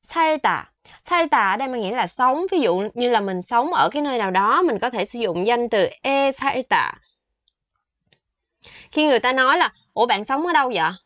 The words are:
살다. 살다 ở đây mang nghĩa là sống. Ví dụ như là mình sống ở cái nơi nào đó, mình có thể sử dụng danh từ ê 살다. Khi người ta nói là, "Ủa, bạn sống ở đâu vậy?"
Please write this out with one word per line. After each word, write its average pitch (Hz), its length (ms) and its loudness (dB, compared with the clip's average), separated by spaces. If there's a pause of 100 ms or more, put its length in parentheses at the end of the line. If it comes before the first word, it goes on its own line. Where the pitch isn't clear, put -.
살다. 311 640 -2 (380)
살다 302 480 2
ở 208 60 -2
đây 262 100 -4
mang 247 140 -6
nghĩa 202 140 -4
là 269 120 -2
sống. 269 440 0
Ví 370 80 2
dụ 196 220 2 (120)
như 247 160 -2
là 226 120 2
mình 190 200 -4
sống 247 320 0
ở 175 160 2
cái 294 120 -4
nơi 277 160 -2
nào 196 140 -2
đó, 214 300 2
mình 262 180 0
có 247 100 -2
thể 220 160 -4
sử 240 140 -12
dụng 185 260 -2
danh 240 240 0
từ 196 200 2 (120)
ê 277 300 0
살다. 262 600 -2 (2000)
Khi 302 140 0
người 262 140 4
ta 254 140 0
nói 262 240 2
là, 302 140 0 (220)
"Ủa, 233 120 0
bạn 214 180 -2
sống 277 240 -4
ở 349 60 -2
đâu 269 220 2
vậy?" 160 160 0 (140)